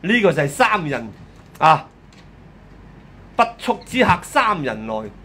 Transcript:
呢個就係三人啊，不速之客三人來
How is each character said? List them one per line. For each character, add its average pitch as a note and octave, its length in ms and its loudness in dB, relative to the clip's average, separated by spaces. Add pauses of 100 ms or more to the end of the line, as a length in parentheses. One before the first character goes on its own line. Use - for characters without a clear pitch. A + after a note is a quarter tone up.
呢 A3 200 0
個 F#3+ 100 4
就 D3 120 0
係 C#3+ 40 0
三 G#3 400 0
人 A#2+ 200 -6 (500)
啊， D#3 300 4 (1500)
不 - 80 2 (140)
速 - 260 -4
之 B3 220 0
客 F3+ 160 2
三 A3 400 -2
人 A2 240 -6
來 A2 180 -6 (220)